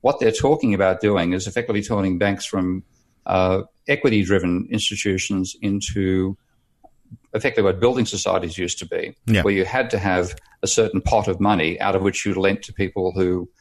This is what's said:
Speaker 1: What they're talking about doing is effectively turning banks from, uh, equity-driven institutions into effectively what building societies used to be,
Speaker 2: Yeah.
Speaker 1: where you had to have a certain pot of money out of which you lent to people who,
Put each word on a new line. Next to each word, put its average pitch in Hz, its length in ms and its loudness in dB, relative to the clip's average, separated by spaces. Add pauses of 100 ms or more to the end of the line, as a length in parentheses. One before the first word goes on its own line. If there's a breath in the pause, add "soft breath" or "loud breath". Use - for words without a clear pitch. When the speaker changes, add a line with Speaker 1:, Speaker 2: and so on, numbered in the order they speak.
Speaker 1:
What 135 180 0
they're 110 120 4
talking 131 440 2
about 95 260 2
doing 92 320 2
is 95 140 -4
effectively 107 340 -2
turning 95 380 0
banks 101 260 0
from, 92 380 -4 (420)
uh, 92 380 2 (240)
equity-driven 98 840 2
institutions 98 880 -2
into 98 800 -2 (960)
effectively 110 300 0
what 95 160 2
building 123 260 2
societies 92 540 -4
used 87 200 -4
to 90 60 -12
be, 82 300 -6 (100)
Speaker 2:
Yeah. 107 160 4
Speaker 1:
where 101 120 2
you 95 120 2
had 123 240 -2
to 104 100 0
have 90 360 0 (260 soft breath)
a - 60 -2
certain 107 340 2
pot 107 260 2
of 92 120 0
money 87 400 2
out 98 160 0
of 95 80 0
which 98 220 0
you 101 100 0
lent 98 280 0
to - 100 -16
people 92 400 -2
who, 90 360 0 (120 loud breath)